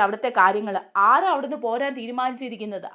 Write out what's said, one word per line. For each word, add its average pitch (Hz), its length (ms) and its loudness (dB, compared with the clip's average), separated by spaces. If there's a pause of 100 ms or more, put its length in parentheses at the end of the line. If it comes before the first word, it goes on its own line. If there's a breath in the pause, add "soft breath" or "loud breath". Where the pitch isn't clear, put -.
അവിടുത്തെ 208 260 0
കാര്യങ്ങൾ, 202 460 2 (200)
ആരാ 254 380 4
അവിടുന്ന് 277 240 -4
പോരാൻ 254 360 -4
തീരുമാനിച്ചിരിക്കുന്നത്, 233 1000 -8